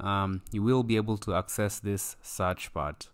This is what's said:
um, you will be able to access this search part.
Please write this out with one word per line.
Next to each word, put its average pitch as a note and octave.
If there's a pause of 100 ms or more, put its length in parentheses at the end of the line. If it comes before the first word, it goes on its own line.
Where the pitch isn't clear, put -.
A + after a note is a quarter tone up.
um, G2
you G#2
will B2+
be A2+
able G#2+
to G2+
access G2
this G2+
search -
part. D2